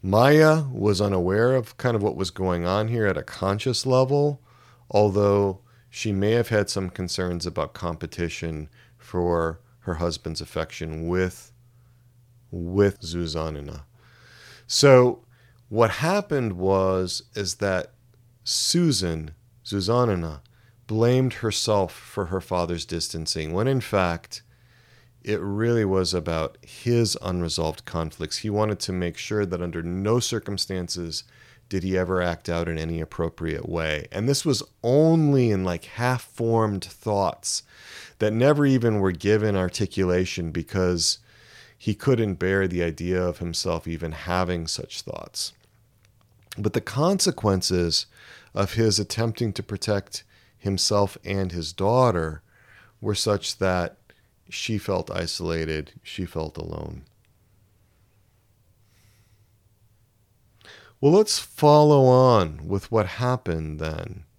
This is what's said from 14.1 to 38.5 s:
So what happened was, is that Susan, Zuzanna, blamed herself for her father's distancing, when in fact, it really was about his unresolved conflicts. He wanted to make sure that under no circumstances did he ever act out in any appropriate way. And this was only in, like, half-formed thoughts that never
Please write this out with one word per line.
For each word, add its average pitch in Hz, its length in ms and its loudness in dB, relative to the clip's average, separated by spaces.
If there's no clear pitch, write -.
So 127 600 6
what 110 220 4
happened 156 640 -2
was, 92 680 0
is 98 200 -6
that 95 360 -2
Susan, 90 840 0
Zuzanna, 98 760 0
blamed 120 460 2
herself 104 600 0
for - 340 -8
her 92 120 -4
father's 87 460 -4
distancing, 80 680 -6
when 101 160 0
in 135 140 0
fact, 90 640 -2
it 104 200 -2
really 110 420 0
was 92 300 2
about 82 480 -2
his 117 600 0
unresolved 85 600 -4
conflicts. 80 540 -6
He 107 120 -6
wanted 104 300 0
to - 140 -6
make 87 240 -4
sure 104 280 -2
that 87 160 -6
under 85 220 -6
no 98 360 0
circumstances 92 1040 -6
did 95 160 -2
he 92 140 0
ever 90 240 0
act 87 260 -4
out 85 220 -2
in 80 100 -4
any 80 220 -4
appropriate 80 680 -6
way. 80 460 -4
And 110 160 -2
this 139 160 -2
was 135 180 0
only 143 680 4
in, 92 140 0
like, 87 180 -4
half-formed 113 1040 -2
thoughts - 800 -4
that 107 120 2
never 143 340 4